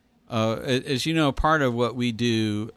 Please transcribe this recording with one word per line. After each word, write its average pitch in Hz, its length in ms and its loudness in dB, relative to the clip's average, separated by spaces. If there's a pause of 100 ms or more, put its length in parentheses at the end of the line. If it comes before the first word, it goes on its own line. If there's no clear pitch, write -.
(280)
Uh, 110 360 0
a-, 135 280 -2
as 127 140 -2
you 160 80 0
know, 156 160 2
part 151 320 2
of 127 100 2
what 117 220 0
we 123 160 -2
do, 110 680 0